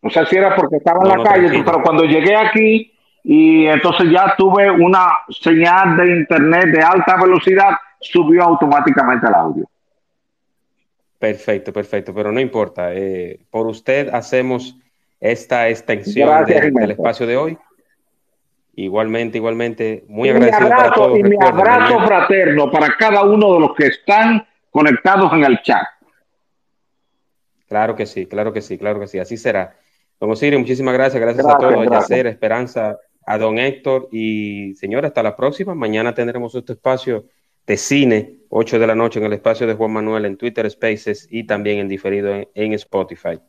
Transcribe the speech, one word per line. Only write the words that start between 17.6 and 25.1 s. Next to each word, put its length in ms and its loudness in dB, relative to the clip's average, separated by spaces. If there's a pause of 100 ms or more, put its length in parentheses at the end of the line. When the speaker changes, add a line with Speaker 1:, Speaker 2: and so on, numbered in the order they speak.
Speaker 2:
Igualmente, 640 -4
igualmente, 680 -6
muy 220 -4
Speaker 1:
Y 40 2
mi 40 4
Speaker 2:
agradecido 320 4
para 140 4
Speaker 1:
abrazo, 180 2
Speaker 2:
todos. 180 4
Speaker 1:
y 40 2
mi 80 4
Speaker 2:
Recuerden, 280 2
Speaker 1:
abrazo 200 4 (160)
Speaker 2:
mañana 120 0
Speaker 1:
fraterno 640 2
para 260 0
cada 260 2
uno 320 4
de 40 2
los 160 0
que 120 2
están 600 0 (240)
conectados 640 2